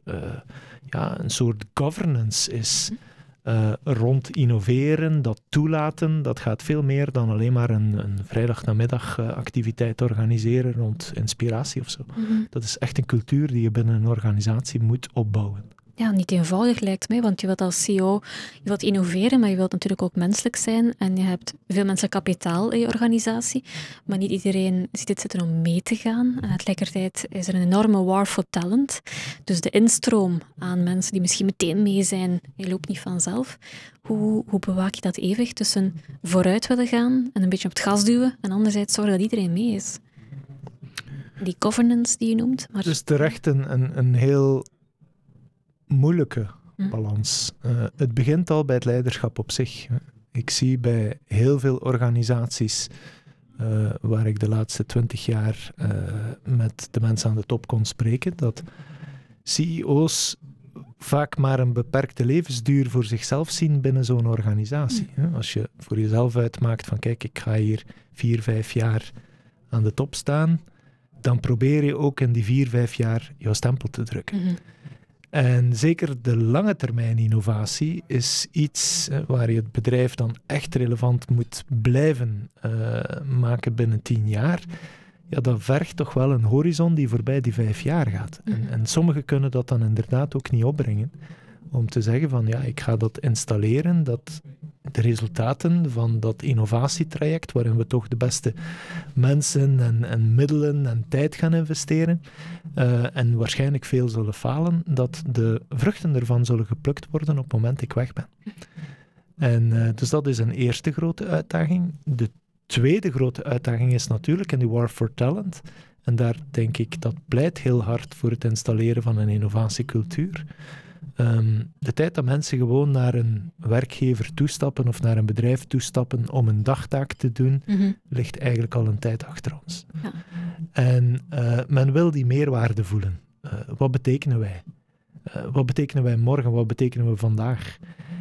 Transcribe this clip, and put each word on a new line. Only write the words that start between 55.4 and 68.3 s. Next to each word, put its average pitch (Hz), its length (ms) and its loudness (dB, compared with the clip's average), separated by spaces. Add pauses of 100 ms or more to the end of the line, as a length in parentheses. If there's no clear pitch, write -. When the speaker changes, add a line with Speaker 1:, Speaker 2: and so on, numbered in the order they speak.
Speaker 1:
eh, - 120 -4 (580)
met 120 460 0
de - 80 -2
mensen 113 300 0
aan 110 60 0
de 107 100 -2
top - 220 -4
kon 110 180 0
spreken, 120 500 -2
dat 131 280 -2 (800)
C - 140 -4
E 165 280 -2
O's 151 500 2 (640)
vaak - 400 -2
maar 135 220 2
een 123 140 2
beperkte 123 520 -2
levensduur 135 640 2
voor 120 160 2
zichzelf 127 440 -2
zien 151 320 2
binnen 131 240 2
zo'n 117 220 2
organisatie, 113 840 0
Speaker 2:
Hm. - 80 -2
Speaker 1:
hè. 160 60 2
Als 131 260 -4
je 110 240 -4
voor - 220 -4
jezelf 113 360 2
uitmaakt 117 500 0
van, 107 140 -4
"Kijk, 117 240 -4
ik - 160 -10
ga 110 140 -2
hier 107 300 0 (300)
vier, 117 280 0